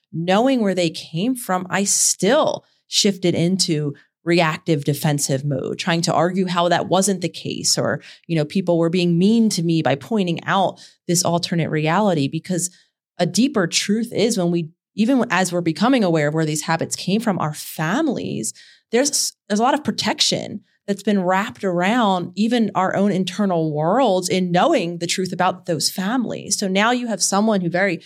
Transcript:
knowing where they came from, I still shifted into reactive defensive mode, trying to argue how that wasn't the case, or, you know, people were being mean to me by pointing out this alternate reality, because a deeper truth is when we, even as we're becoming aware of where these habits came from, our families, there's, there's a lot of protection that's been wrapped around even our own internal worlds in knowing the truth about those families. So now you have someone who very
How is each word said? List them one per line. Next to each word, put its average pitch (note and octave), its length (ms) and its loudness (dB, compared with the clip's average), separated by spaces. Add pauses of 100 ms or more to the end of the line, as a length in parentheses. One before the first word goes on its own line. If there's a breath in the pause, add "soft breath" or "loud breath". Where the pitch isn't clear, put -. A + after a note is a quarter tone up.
(160)
knowing G#3+ 460 2
where G3 120 2
they F3+ 160 0
came F#3 460 -4
from, F#3 340 -4
I F#3+ 140 0
still - 800 2 (240)
shifted F3+ 480 0
into E3 580 0 (300 loud breath)
reactive E3 640 0
defensive C#3+ 580 0
mode, - 340 -4
trying E3+ 260 -2
to F3+ 100 0
argue F3+ 340 0
how F3 220 0
that E3+ 180 0
wasn't F#3+ 340 0
the E3 80 -2
case, - 480 -4
or, A#2+ 240 -2 (240 loud breath)
you E3 100 -4
know, D3+ 100 2
people F3 340 0
were E3 100 2
being F3 300 2
mean A3 300 4
to G3 120 -2
me E3 220 0
by C#3+ 120 4
pointing F3+ 500 -2
out F3+ 340 0 (280 loud breath)
this F3 160 0
alternate E3+ 460 0
reality, D#3+ 580 2
because F3 440 -4 (480 soft breath)
a F3+ 60 0
deeper G3+ 420 2
truth A3 460 -2
is A3 240 0
when F3 140 2
we, E3+ 180 -2 (260)
even A3+ 340 2
as F3 220 0
we're F3 100 0
becoming G#3 420 2
aware D#3+ 260 2
of D3+ 40 -4
where D#3+ 120 0
these D3+ 180 -2
habits - 320 -2
came G3 240 -2
from, A3+ 180 -2
our D3+ 160 -4
families, G#3 1000 -4 (380 loud breath)
there's, C#4+ 420 0 (140)
there's G3+ 120 -2
a A3+ 40 0
lot A3 100 4
of - 100 0
protection - 800 -2 (240)
that's G3+ 160 -4
been G3+ 200 2
wrapped F#3+ 400 0
around F#3 720 2
even A3+ 400 2
our F#3 200 0
own G3+ 160 2
internal F#3 640 0
worlds F#3 560 2
in F#3 220 0
knowing F3+ 480 2
the E3+ 80 -6
truth F#3 260 -4
about F3+ 320 -2
those D#3+ 240 -2
families. G#3 720 -4
So G3+ 80 -2
now G3 240 2
you B3 160 -2
have G#3+ 160 -4
someone G3+ 380 2
who E3+ 80 -2
very F3 360 -2